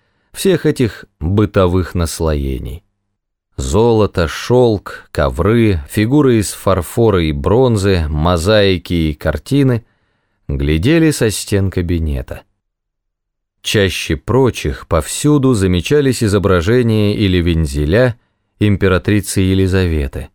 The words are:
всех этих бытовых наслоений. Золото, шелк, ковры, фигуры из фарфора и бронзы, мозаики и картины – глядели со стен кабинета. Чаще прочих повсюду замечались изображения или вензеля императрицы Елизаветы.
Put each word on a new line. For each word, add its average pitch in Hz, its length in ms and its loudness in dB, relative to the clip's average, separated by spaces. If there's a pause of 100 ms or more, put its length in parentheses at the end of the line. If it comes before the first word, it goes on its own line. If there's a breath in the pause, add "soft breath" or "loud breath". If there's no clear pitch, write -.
(340)
всех 185 320 0
этих 135 400 -2 (140)
бытовых 92 720 0
наслоений. 76 920 -4 (720)
Золото, 98 680 0
шелк, 120 840 -2
ковры, 87 760 0
фигуры 123 520 2
из - 140 -4
фарфора 95 680 0
и 78 80 0
бронзы, 95 760 0
мозаики 90 840 0
и 80 200 0
картины – 120 720 -2 (640)
глядели 82 640 0
со 123 180 0
стен 98 400 -2
кабинета. 82 720 -4 (1200)
Чаще 95 540 -2
прочих 104 720 -2
повсюду 131 640 0
замечались 113 720 0
изображения 104 920 2
или 98 220 2
вензеля 82 800 0 (420)
императрицы 101 840 0
Елизаветы. 92 920 0